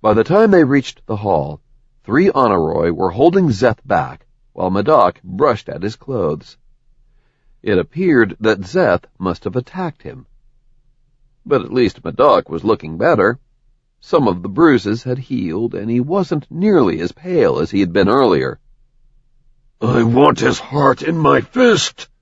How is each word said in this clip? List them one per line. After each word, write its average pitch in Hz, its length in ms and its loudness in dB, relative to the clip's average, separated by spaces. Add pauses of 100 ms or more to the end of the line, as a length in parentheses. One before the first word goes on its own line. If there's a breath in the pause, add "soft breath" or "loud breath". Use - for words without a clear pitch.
By 107 140 2
the 110 100 2
time 208 280 4
they 175 120 6
reached 135 400 -2
the 110 120 -8
hall, 78 440 -4 (420)
three 165 280 0
Onoroi 85 600 0
were 90 180 -2
holding 165 400 2
Zeth 113 360 -2
back, 69 400 -4 (280)
while 92 160 -4
Madoc 104 520 0
brushed 107 460 -4
at 76 140 -12
his 107 140 -8
clothes. 87 600 -6 (1040)
It 101 140 -2
appeared 120 640 0
that 107 240 0
Zeth 104 400 0 (140)
must 92 260 -6
have 95 100 -8
attacked 160 480 -8
him. - 220 -18 (1200)
But 135 160 0
at 95 140 -10
least - 280 0
Madoc - 460 2
was 80 160 -8
looking 98 320 -2
better. 117 420 0 (640)
Some - 260 0
of 90 160 -2
the 95 60 -8
bruises 120 540 0
had 127 160 -6
healed, 113 560 -6
and 98 160 -8
he 120 100 0
wasn't 160 500 -4
nearly 165 500 2
as - 120 -6
pale 143 460 0
as 80 120 -4
he 101 100 -2
had 90 120 0
been 95 160 2
earlier. 95 520 2 (1200)
I 117 220 0
want 123 360 4
his 123 180 0
heart 135 440 -2
in 165 160 -4
my 139 240 2
fist - 680 0 (140)